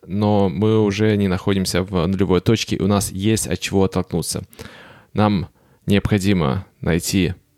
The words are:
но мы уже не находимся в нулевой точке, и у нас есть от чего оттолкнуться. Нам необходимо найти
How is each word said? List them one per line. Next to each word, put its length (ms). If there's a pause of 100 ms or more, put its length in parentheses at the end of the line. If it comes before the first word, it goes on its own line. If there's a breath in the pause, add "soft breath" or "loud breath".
но 440
мы 320
уже 360
не 100
находимся 560
в 240
нулевой 340
точке, 340
и 60
у 60
нас 240
есть 360
от 120
чего 240
оттолкнуться. 600 (720 loud breath)
Нам 360 (360 soft breath)
необходимо 800 (160)
найти 520 (240)